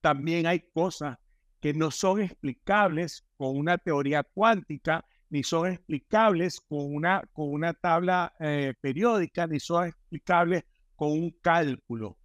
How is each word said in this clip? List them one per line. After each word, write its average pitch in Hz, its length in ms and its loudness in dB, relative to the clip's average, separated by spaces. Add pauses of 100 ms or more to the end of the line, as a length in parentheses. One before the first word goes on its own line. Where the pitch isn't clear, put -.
También 165 460 0
hay 175 140 0 (120)
cosas 156 440 -2 (420)
que 135 140 -2
no 156 180 0
son 196 300 0
explicables 175 1040 -2 (120)
con 135 200 -4
una 170 200 2
teoría 143 460 0
cuántica, 170 840 0 (240)
ni 147 140 -2
son 170 280 0
explicables 180 920 0
con 143 340 -6
una, 175 260 0 (120)
con 147 200 -6
una 160 200 -2
tabla, 180 680 0
eh, 147 420 -2
periódica, 175 640 0
ni 156 140 -2
son 175 280 -2
explicables 170 760 0 (320)
con 151 160 -2
un 160 200 -2 (100)
cálculo 127 840 -2